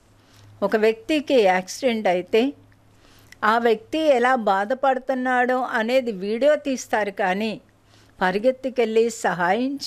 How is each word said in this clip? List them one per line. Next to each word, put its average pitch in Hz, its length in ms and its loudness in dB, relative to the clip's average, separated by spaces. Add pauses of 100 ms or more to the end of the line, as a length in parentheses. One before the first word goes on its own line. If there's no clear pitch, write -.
(640)
ఒక 202 140 -2
వ్యక్తికి 226 580 0
యాక్సిడెంట్ 208 760 0
అయితే 202 440 0 (920)
ఆ 220 140 2
వ్యక్తి 233 400 0
ఎలా 262 360 4
బాధపడుతున్నాడో 254 1300 0
అనేది 240 500 -2
వీడియో 220 440 0
తీస్తారు, 240 540 -4
కానీ 196 500 -2 (600)
పరిగెత్తుకెళ్ళి 226 920 2
సహాయం 214 760 -2